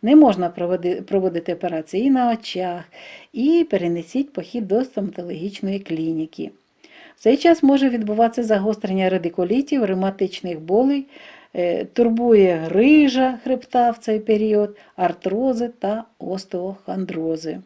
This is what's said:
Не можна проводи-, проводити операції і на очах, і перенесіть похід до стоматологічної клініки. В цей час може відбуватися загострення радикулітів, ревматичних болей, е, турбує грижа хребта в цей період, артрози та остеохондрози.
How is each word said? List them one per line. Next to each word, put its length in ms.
Не 140
можна 320
проводи-, 540
проводити 520
операції 500
і 60
на 220
очах, 520
і 380
перенесіть 640
похід 360
до 160
стоматологічної 920
клініки. 720
В 40
цей 160
час 260
може 260
відбуватися 540
загострення 680
радикулітів, 760
ревматичних 760
болей, 460
е, 300
турбує 720
грижа 880
хребта 460
в 80
цей 220
період, 560
артрози 840
та 260
остеохондрози. 1500